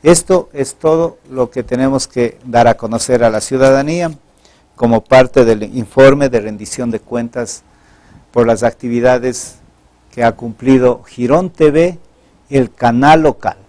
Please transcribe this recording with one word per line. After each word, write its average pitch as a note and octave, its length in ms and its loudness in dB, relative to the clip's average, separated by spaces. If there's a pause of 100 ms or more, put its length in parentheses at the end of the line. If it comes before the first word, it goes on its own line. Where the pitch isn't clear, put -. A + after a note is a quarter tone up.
Esto E3+ 500 0
es C#3 220 -8
todo D#3+ 440 -2 (120)
lo C3 180 -4
que B2 140 -8
tenemos C3 460 -2
que A#2+ 360 -2
dar A#2+ 220 2
a A2+ 100 2
conocer A#2 460 -4
a A#2 80 2
la G#2+ 100 -4
ciudadanía C#3 680 0 (640)
como A#2 300 0
parte C3 400 4
del A2 180 0
informe C3+ 680 2
de B2 120 -2
rendición G#2+ 500 -10
de A2 80 -6
cuentas A#2 640 -10 (720)
por A#2+ 160 2
las A2+ 160 0
actividades A#2+ 920 -2 (520)
que A#2+ 140 -4
ha A#2 80 2
cumplido B2 720 0
Girón D3+ 460 -2
T D#3 200 2
V, E3 280 0 (520)
el C3+ 200 0
canal C3+ 520 2
local. B2+ 340 -2 (120)